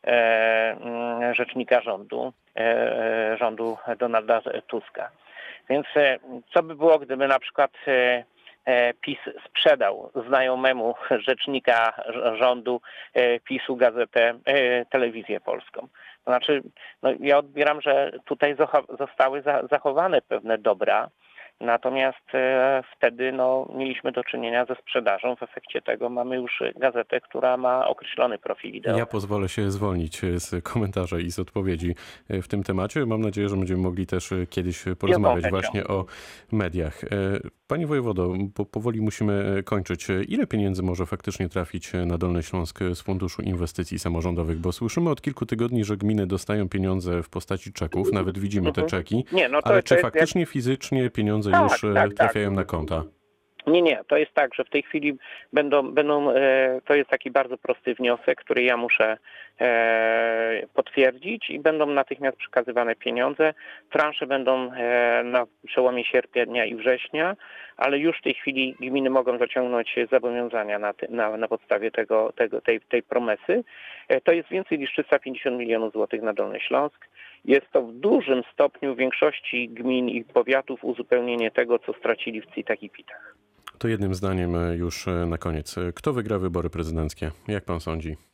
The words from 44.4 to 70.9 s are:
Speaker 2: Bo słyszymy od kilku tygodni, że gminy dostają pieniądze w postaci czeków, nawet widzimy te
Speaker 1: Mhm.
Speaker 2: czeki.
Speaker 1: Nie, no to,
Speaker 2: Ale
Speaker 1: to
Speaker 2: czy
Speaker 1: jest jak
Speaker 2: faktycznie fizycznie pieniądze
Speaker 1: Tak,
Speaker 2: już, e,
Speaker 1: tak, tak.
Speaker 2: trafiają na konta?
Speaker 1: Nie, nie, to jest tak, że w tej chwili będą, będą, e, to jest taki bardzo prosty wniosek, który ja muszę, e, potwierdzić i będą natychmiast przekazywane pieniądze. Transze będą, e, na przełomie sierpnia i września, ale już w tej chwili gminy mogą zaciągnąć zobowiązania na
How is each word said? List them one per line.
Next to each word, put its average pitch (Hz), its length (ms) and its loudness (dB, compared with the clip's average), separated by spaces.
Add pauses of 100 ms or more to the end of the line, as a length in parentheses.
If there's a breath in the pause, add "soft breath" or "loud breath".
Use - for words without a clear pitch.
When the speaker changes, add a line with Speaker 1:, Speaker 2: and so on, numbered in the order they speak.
Speaker 2:
Bo 85 140 -2
słyszymy 165 380 -2
od 143 120 -2
kilku 135 240 -6
tygodni, 117 380 0
że 101 140 -2
gminy 104 300 2
dostają 98 420 -2
pieniądze 92 540 0
w - 60 -12
postaci 92 440 -6
czeków, 90 380 -2
nawet 92 280 0
widzimy 98 320 0
te - 100 0
Speaker 1:
Mhm. 156 80 0
Speaker 2:
czeki. 107 420 -2
Speaker 1:
Nie, 180 180 4
no 143 120 2
to, - 80 0
Speaker 2:
Ale 196 120 6
Speaker 1:
to - 60 -6
Speaker 2:
czy - 60 6
Speaker 1:
jest 175 100 6
jak 170 100 0
Speaker 2:
faktycznie 160 320 4
fizycznie 131 640 0
pieniądze 107 420 0
Speaker 1:
Tak, - 120 6
Speaker 2:
już, 131 200 2
e, 104 100 2
Speaker 1:
tak, 95 160 4
tak. 104 80 -10
Speaker 2:
trafiają 107 340 2
na 95 120 2
konta? 80 400 -2 (640)
Speaker 1:
Nie, 170 140 6
nie, 160 260 2
to 147 100 2
jest 156 160 0
tak, 143 220 2
że 135 80 -2
w - 60 -6
tej 143 140 0
chwili 147 340 -4 (360 loud breath)
będą, 143 400 2
będą, 147 380 4
e, 131 540 4
to 147 100 4
jest 143 140 2
taki 131 220 -2
bardzo 127 260 0
prosty - 380 -2
wniosek, 123 480 0
który 123 200 2
ja 123 140 4
muszę, 113 400 2 (440 loud breath)
e, 113 1120 2
potwierdzić 135 760 0
i 151 100 -6
będą 156 260 2
natychmiast 139 520 -2
przekazywane 117 580 -2
pieniądze. 139 580 0 (360 loud breath)
Transze 151 380 0
będą, 131 440 0
e, 120 520 2
na 120 220 0 (200)
przełomie 123 400 2
sierpnia 120 600 0
i 110 100 -6
września, 131 600 -2 (420 loud breath)
ale 139 220 2
już 160 200 0
w - 20 -18
tej 139 120 -2
chwili 131 460 -4
gminy 131 300 -2
mogą 127 280 2
zaciągnąć 123 580 -2 (160)
zobowiązania 120 680 0
na 104 140 -4